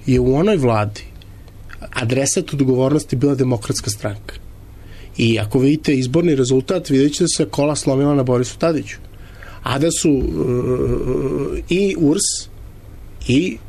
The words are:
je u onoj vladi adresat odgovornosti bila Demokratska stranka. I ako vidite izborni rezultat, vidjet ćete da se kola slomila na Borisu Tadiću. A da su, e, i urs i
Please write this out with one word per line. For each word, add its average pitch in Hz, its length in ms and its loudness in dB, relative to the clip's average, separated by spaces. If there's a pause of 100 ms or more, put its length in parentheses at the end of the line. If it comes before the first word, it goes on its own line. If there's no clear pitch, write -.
je 127 140 4
u 127 160 4
onoj 190 220 4
vladi 107 440 2 (920)
adresat 135 600 -2
odgovornosti 135 640 2
bila 139 200 4
Demokratska 123 540 0
stranka. - 460 -8 (840)
I 113 220 2
ako 104 200 0
vidite 147 340 2
izborni 139 420 2
rezultat, 131 540 2
vidjet 143 240 4
ćete 175 100 0
da 165 60 2
se - 160 0
kola 147 300 0
slomila 143 400 2
na 135 80 2
Borisu 123 340 0
Tadiću. 160 400 -2 (680)
A 127 160 -2
da 160 120 2
su, - 180 2
e, 127 1600 0
i 190 280 2
urs 170 240 4 (1040)
i 147 300 2 (120)